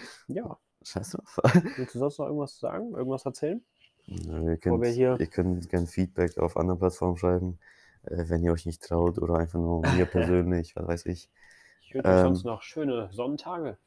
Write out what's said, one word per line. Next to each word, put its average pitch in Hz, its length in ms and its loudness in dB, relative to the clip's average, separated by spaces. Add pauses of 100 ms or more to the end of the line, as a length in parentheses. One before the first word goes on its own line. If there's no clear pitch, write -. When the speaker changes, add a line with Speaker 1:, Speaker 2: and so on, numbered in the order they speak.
Speaker 1:
<laughs> - 200 -20
Speaker 2:
ja. 170 280 -8 (260)
Speaker 1:
Scheiß - 280 -8
drauf. - 320 -8
<laughs> 156 340 6
Speaker 2:
Willst 127 180 -6
du 120 40 -8
sonst 143 200 -2
noch 147 80 -4
irgendwas 147 340 -6
sagen? 214 340 -6
Irgendwas 131 320 -4
erzählen? 156 380 -4 (420)
Speaker 1:
Nö, 82 460 -2
ihr 82 40 0
Speaker 2:
Bevor - 40 -6
Speaker 1:
könnt, 113 220 2
Speaker 2:
wir 120 80 2
hier 127 280 4
Speaker 1:
ihr - 80 0
könnt 90 420 -2
gern 87 200 0
Feedback 90 500 -2
auf 82 180 0
anderen 87 220 2
Plattformen 90 380 0
schreiben, 90 420 0 (460)
äh, 85 240 -4
wenn 85 160 2
ihr 85 80 4
euch 82 140 -2
nicht 82 180 -8
traut 85 340 2
oder 85 180 0
einfach 85 220 -2
nur 85 220 0
mir 87 260 4
Speaker 2:
<laughs> - 0 -
Speaker 1:
persönlich, 87 720 0
was 85 100 -8
weiß 85 200 -4
ich. 87 220 -6 (540)
Speaker 2:
Ich - 120 -20
wünsche - 140 -2
euch 185 100 8
Speaker 1:
Ähm, 185 80 8
Speaker 2:
sonst 90 180 2
noch 113 180 -6
schöne 123 500 -4
Sonnentage, 143 760 -6